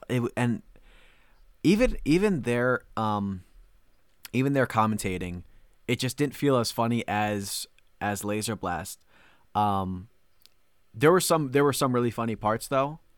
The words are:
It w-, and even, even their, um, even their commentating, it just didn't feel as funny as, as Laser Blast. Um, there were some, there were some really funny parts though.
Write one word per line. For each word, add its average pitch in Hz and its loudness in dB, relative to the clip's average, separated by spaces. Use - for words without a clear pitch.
It 123 -2
w-, 120 -2
and 120 0
even, 214 4
even 180 2
their, 120 0
um, 101 -2
even 135 0
their 131 2
commentating, 92 -2
it 123 0
just 127 -4
didn't 147 -2
feel 139 2
as 113 0
funny 117 0
as, 104 -2
as 101 -2
Laser 104 -4
Blast. 90 -6
Um, 98 -2
there 139 4
were 180 6
some, 156 0
there 139 4
were 143 4
some 131 0
really 120 2
funny 113 -4
parts 110 -2
though. 143 -2